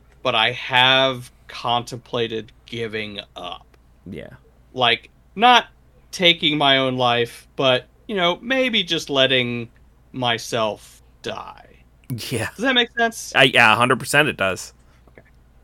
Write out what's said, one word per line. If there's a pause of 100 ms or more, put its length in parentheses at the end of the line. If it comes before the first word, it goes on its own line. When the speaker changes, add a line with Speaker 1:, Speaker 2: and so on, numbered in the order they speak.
(240)
Speaker 1:
but
I
have (160)
contemplated (140)
giving (160)
up. (400)
Speaker 2:
Yeah. (400)
Speaker 1:
Like, (260)
not (440)
taking
my
own
life,
but, (220)
you
know,
maybe
just
letting (420)
myself (200)
die. (640)
Speaker 2:
Yeah.
Speaker 1:
Does
that
make
sense?
Speaker 2:
I,
yeah,
a
hundred
percent
it
does. (360)
Speaker 1:
Okay. (360)